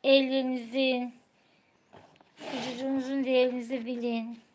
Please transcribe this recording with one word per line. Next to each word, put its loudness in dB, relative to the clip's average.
ellerinizin, 2
vücudunuzun -4
değerinizi 0
bilin. -4